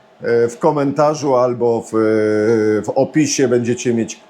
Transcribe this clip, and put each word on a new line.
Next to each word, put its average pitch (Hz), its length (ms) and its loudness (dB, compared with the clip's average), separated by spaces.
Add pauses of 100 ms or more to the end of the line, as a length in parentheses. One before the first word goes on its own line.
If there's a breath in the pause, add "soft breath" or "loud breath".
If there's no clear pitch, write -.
(220)
e, 117 260 0
w 117 120 -12
komentarzu 147 760 0
albo 120 460 0
w, - 60 -16
e, 110 100 -4 (840)
w 104 140 -6
opisie 135 520 0
będziecie 120 460 0
mieć 113 260 -4 (100)